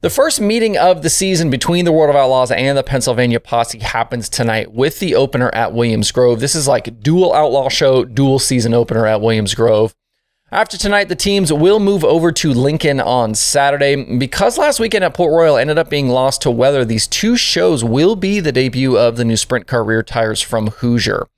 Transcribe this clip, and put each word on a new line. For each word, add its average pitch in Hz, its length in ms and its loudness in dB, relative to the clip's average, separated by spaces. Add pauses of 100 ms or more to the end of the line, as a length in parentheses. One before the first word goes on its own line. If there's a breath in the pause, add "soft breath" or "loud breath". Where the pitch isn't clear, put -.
The - 100 -2
first 311 300 0
meeting 214 360 0
of 175 260 2
the 156 80 -2
season 180 380 0
between 170 360 -2
the 170 80 2
World 156 180 4
of 143 60 2
Outlaws 127 340 2
and 135 260 0
the 135 60 0
Pennsylvania 123 560 0
Posse 117 400 -4
happens 117 500 -6
tonight 110 440 -4
with 135 260 -2
the 180 160 -4
opener 127 400 0
at 104 180 -2
Williams 113 380 0
Grove. 123 300 2
This 135 160 -2
is 147 100 -2
like 117 340 -2
dual 170 320 2
outlaw 139 360 2
show, 131 360 2
dual 135 360 0
season 120 340 0
opener 113 320 0
at 107 140 0
Williams 110 340 0
Grove. 110 400 2 (560)
After - 260 -2
tonight, 202 320 -2
the 180 60 -4
teams 196 380 0
will 175 260 4
move 202 240 0
over 160 300 2
to 147 200 -2
Lincoln 139 480 0
on 113 360 0
Saturday. 139 840 0
Because 196 400 0
last 294 220 0
weekend 220 240 0
at 160 100 -2
Port 170 180 0
Royal 160 240 4
ended 147 220 0
up 165 100 0
being 143 200 -2
lost 127 340 0
to 135 80 0
weather, 127 340 2
these 110 220 -2
two 233 300 0
shows 175 480 0
will 147 320 2
be 196 240 -2
the 151 120 -2
debut 127 460 0
of 117 180 2
the 120 80 -2
new 113 120 0
sprint 113 320 -4
car 117 160 -2
rear 110 180 0
tires 110 400 -2
from 110 260 -4
Hoosier. 110 680 -2